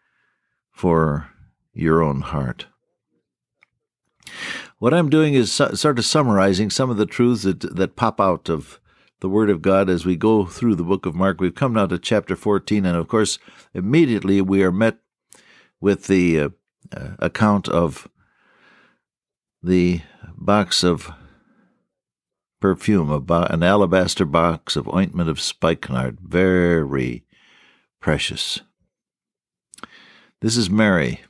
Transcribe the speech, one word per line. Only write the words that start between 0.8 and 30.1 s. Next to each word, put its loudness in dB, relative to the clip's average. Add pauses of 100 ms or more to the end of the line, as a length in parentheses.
your 2
own -2
heart. -6 (2000)
What 2
I'm 2
doing 4
is 2
so-, 0
sort 0
of -2
summarizing 2
some -2
of -2
the 0
truths 0
that, -2
that -4
pop -2
out 0
of -6 (400)
the -6
Word 2
of 2
God 2
as 0
we 0
go 2
through -2
the -4
book -2
of -4
Mark. -2
We've 0
come -2
now 2
to -4
chapter -2
fourteen, -2
and 0
of -4
course, 0 (340)
immediately 0
we 2
are 2
met 0 (840)
with 0
the, 2
uh, -2 (460)
uh, -14 (100)
account 0
of -2 (1500)
the 2 (380)
box 0
of -2 (1500)
perfume, 2
a -2
bo-, 0
an -2
alabaster 2
box 0
of -6
ointment -2
of -4
spikenard, -4
very 0 (720)
precious. -4 (1800)